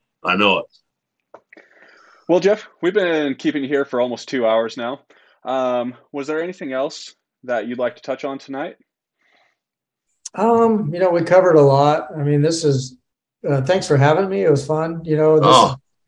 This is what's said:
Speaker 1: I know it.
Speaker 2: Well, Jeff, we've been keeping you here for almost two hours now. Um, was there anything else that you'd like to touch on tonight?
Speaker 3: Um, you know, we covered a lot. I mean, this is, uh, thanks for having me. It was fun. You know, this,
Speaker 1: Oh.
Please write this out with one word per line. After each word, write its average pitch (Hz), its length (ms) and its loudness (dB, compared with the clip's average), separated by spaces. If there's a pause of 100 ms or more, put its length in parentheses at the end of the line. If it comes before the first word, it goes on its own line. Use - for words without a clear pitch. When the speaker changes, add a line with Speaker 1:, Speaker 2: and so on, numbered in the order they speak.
(240)
Speaker 1:
I 90 120 -2
know 98 220 2
it. - 80 -8 (1600)
Speaker 2:
Well, 170 120 4
Jeff, 202 260 0 (140)
we've 180 140 -2
been 160 400 0
keeping 147 280 -4
you 131 60 -6
here 139 160 -2
for 127 160 -4
almost 123 280 -4
two 123 180 -2
hours 113 300 0
now. 120 240 -8 (440)
Um, 123 500 -4 (180)
was 143 140 -10
there 156 160 -6
anything 175 300 -10
else 135 420 -8 (300)
that 117 220 -6
you'd 120 120 -8
like 123 180 -4
to - 60 -20
touch 131 220 -10
on 135 140 -10
tonight? 139 380 -12 (1600)
Speaker 3:
Um, 226 600 0
you 175 60 -6
know, 185 100 2
we 170 120 0
covered 180 340 4
a 147 60 8
lot. 143 540 4
I 151 60 -6
mean, 147 180 2
this 165 240 0
is, 135 320 -2 (520)
uh, 139 140 0
thanks 185 240 0
for 147 100 2
having 156 340 4
me. 196 140 -2
It 165 60 4
was 139 160 0
fun. 165 380 -4
You 156 120 -2
know, 156 220 4
this, 143 120 4
Speaker 1:
Oh. 131 260 4 (320)